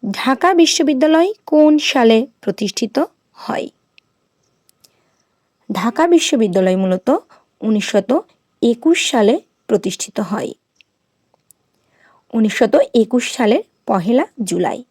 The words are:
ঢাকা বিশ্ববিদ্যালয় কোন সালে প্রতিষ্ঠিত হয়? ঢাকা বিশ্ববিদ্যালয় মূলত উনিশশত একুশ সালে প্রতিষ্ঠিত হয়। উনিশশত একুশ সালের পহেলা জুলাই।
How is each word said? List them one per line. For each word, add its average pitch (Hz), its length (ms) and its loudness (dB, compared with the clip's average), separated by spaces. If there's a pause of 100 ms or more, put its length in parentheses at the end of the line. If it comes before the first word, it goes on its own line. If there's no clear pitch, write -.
ঢাকা 247 460 -2 (120)
বিশ্ববিদ্যালয় 311 680 2 (220)
কোন 302 200 6 (200)
সালে 226 260 4 (260)
প্রতিষ্ঠিত - 520 -6 (480)
হয়? - 240 -8 (2000)
ঢাকা 208 340 -4 (120)
বিশ্ববিদ্যালয় 190 680 0
মূলত 185 260 -2 (580)
উনিশশত 208 440 -2 (500)
একুশ 240 360 2 (140)
সালে 226 240 2 (340)
প্রতিষ্ঠিত - 480 -4 (140)
হয়। 147 200 -8 (1800)
উনিশশত 220 400 0 (280)
একুশ 240 240 0 (100)
সালের 247 280 0 (260)
পহেলা 214 360 0 (240)
জুলাই। 175 300 -4 (120)